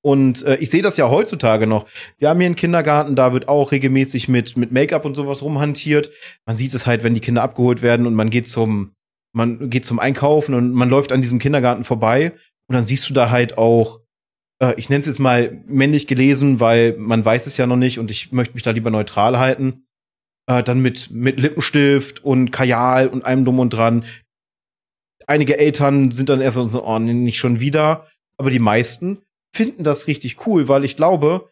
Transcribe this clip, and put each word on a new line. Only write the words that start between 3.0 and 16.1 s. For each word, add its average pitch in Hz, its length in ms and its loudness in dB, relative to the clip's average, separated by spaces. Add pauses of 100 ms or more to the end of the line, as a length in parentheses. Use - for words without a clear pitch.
da 127 160 4
wird 123 160 -2
auch 143 240 2
regelmäßig 135 560 0
mit, 123 280 0
mit 117 140 -2
Make-up 147 340 0
und 139 120 -8
sowas 139 260 -6
rumhantiert. 147 680 -2 (360)
Man 113 100 -4
sieht 135 180 -4
es 120 120 -6
halt, 113 160 0
wenn 117 120 2
die 113 60 -2
Kinder 120 220 0
abgeholt 123 400 0
werden 120 240 2
und 113 80 0
man 110 160 0
geht 117 180 -2
zum, 107 440 -2 (400)
man 117 380 -4
geht 120 160 -4
zum 117 120 -4
Einkaufen 139 560 0
und 123 180 0
man 123 160 2
läuft 139 240 2
an 131 100 0
diesem 120 180 -2
Kindergarten 123 440 0
vorbei. 123 480 0 (360)
Und 127 60 -2
dann 120 100 0
siehst 131 260 -4
du 139 40 -6
da 120 160 2
halt 120 280 0
auch, 117 420 2 (600)
äh, 127 140 0
ich 113 140 -10
nenn's 143 160 0
jetzt 139 120 -6
mal 123 480 0
männlich 143 400 2
gelesen, 135 540 2